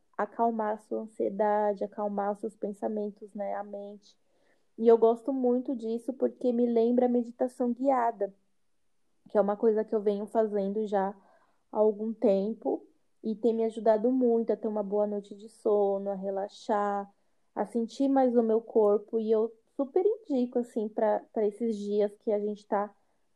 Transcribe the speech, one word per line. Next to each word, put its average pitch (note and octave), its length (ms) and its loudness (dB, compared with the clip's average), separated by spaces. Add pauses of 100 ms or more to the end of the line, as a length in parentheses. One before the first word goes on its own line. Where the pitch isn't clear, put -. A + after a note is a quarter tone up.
(180)
acalmar A3 560 -2
a A3 60 -8
sua A3 220 -8
ansiedade, G#3 840 -2
acalmar G3+ 480 -4
os G3+ 80 -6
seus A3 160 -8
pensamentos, G#3 800 -8
né, G3+ 200 -6
a G3+ 80 -8
mente. G3+ 540 -4 (600)
E A3+ 100 2
eu A#3 100 10
gosto A#3 360 4
muito B3+ 420 0
disso A3+ 380 -6
porque B3 400 0
me A#3+ 120 2
lembra A#3+ 420 2
a - 20 2
meditação A#3+ 640 -2
guiada, A#3 600 0 (960)
que - 80 -2
é G3+ 40 6
uma G#3 160 0
coisa A3 260 2
que A3 100 -12
eu A3 60 0
venho G3+ 260 -2
fazendo G#3 600 -2
já G3 220 0
há - 680 -16
algum G#3+ 360 0
tempo A3 720 -2 (340)
e A3 140 -6
tem A3 180 0
me A3+ 120 -2
ajudado A3 440 0
muito A#3 440 2
a - 20 -4
ter G#3+ 140 -6
uma G#3+ 120 -4
boa G#3 240 -2
noite G#3 300 -8
de G#3+ 140 -20
sono, G3 600 0
a G3 60 -4
relaxar, G3+ 960 -4 (420)
a G#3 120 -4
sentir A#3 420 -4
mais C4 300 2
o A#3+ 40 4
meu A3 200 2
corpo. G#3+ 580 2
E A3 100 -2
eu A3 240 0 (220)
super C#4 300 0
indico, C4 540 -2
assim, A#3 280 -4
pra, G#3+ 320 0 (140)
pra A3 120 0
esses G#3+ 300 -4
dias G#3 440 -2
que A3+ 120 -4
a G#3 80 0
gente G#3 260 -6
tá, G#3 240 -2 (460)